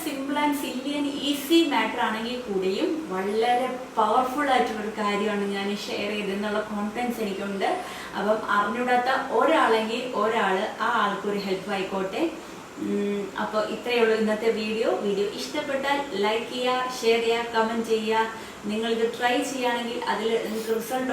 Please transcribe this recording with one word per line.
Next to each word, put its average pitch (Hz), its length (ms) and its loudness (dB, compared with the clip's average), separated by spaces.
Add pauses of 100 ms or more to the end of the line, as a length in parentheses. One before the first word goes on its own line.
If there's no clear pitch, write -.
simple 277 380 -2
and 285 180 4
silly 254 360 -4
and 277 120 0 (180)
easy 330 320 4 (140)
matter - 340 0
ആണെങ്കിൽ 226 280 -4 (120)
കൂടിയും 196 420 0 (240)
വളരെ 226 540 2 (280)
പവർഫുൾ 254 580 2
ആയിട്ടുള്ളൊരു 220 460 0
കാര്യമാണ് 202 440 0 (120)
ഞാൻ 202 200 -2 (100)
ഷെയർ 208 240 -4
ചെയ്തതെന്നുള്ള 208 500 -2
കോൺഫിഡൻസ് 214 640 -2
എനിക്കുണ്ട്. 202 440 -2 (500)
അപ്പം 214 200 2 (200)
അറിഞ്ഞൂടാത്ത 247 840 2
ഒരാളെങ്കിൽ 254 720 4 (100)
ഒരാൾ 208 340 2 (300)
ആ 233 40 2 (140)
ആൾക്കൊരു 202 420 0
ഹെൽപ്പ് 190 240 -2
ആയിക്കോട്ടെ. 196 600 0 (560)
ഉം, 202 360 0 (200)
അപ്പോൾ 214 200 0 (120)
ഇത്രയേ 240 280 0
ഉള്ളൂ 220 140 6
ഇന്നത്തെ 214 340 2
വീഡിയോ. 220 400 0 (160)
വീഡിയോ 202 200 2 (120)
ഇഷ്ടപ്പെട്ടാൽ 277 680 -2 (200)
ലൈക്ക് 233 280 -2
ചെയ്യുക, 247 380 0 (100)
ഷെയർ 226 200 4
ചെയ്യുക, 233 340 2
കമന്റ് 226 340 0
ചെയ്യുക. 220 380 2 (440)
നിങ്ങളിത് 226 360 0 (120)
ട്രൈ 247 240 2
ചെയ്യുകയാണെങ്കിൽ 247 680 -2
അതിൽ 214 160 0 (160)
നിങ്ങൾക്ക് 220 360 -2
റിസൾട്ട് 254 320 -2